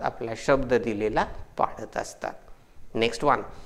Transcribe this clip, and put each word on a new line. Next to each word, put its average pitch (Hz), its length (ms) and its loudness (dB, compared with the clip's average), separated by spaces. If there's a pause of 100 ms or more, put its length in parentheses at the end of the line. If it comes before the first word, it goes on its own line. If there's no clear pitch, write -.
आपला 127 360 -4
शब्द 131 360 4
दिलेला 113 520 2 (320)
पाळत - 400 -2
असतात. - 360 -6 (640)
Next 117 280 2
one, 131 180 4 (240)